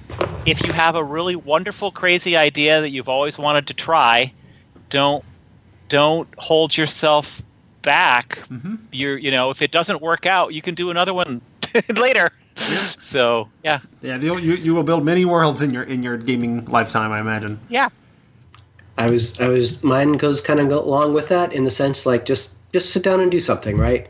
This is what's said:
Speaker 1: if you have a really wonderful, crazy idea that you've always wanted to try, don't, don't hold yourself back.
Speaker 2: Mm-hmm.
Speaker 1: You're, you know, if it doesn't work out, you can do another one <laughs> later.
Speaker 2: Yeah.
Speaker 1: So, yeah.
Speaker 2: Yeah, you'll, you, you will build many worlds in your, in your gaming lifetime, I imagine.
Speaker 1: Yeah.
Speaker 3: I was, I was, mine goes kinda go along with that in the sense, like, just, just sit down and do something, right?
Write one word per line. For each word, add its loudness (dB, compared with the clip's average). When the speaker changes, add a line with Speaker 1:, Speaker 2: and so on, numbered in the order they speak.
Speaker 1:
if 0
you -4
have 2
a -2
really -4
wonderful, -2
crazy 0
idea 4
that -4
you've -8
always -2
wanted 0
to -8
try, 2
don't, 0
don't 2
hold 2
yourself 0
back. 2
Speaker 2:
Mm-hmm. -10
Speaker 1:
You're, -4
you -6
know, 0
if -8
it 0
doesn't 0
work -2
out, 0
you -10
can -6
do -6
another 0
one -4
<laughs> 0
later. 2
Speaker 2:
Yeah. -4
Speaker 1:
So, 0
yeah. -2
Speaker 2:
Yeah, -8
you'll, -2
you, 0
you 0
will 2
build 0
many 2
worlds 2
in 0
your, -4
in -6
your -4
gaming -2
lifetime, 0
I -2
imagine. -4
Speaker 1:
Yeah. 0
Speaker 3:
I 2
was, 0
I 0
was, 0
mine 2
goes 0
kinda 2
go 2
along 2
with 0
that 2
in 0
the 0
sense, -2
like, 2
just, -2
just 0
sit 0
down 2
and 2
do 2
something, -2
right? 2